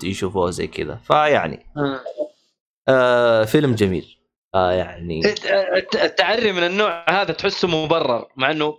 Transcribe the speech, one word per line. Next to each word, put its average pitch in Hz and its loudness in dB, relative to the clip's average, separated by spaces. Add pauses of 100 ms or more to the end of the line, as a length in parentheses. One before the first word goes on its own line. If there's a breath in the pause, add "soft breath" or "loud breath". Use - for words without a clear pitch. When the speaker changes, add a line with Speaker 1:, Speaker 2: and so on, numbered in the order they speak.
Speaker 1:
يشوفوه 92 -2
زي 82 -6
كذا. 76 -8
فيعني، 143 0 (100)
Speaker 2:
مم. 139 -4 (880)
Speaker 1:
آه، 120 4
فيلم 135 2
جميل. 95 -2 (380)
آه، 92 2
يعني 87 -4
Speaker 2:
الت-، 214 -2
الت-، 190 0
التعري 202 0
من 175 -2
النوع 175 -2
هذا 180 0
تحسه 196 -2
مبرر، 156 0
مع 131 0
إنه 151 -2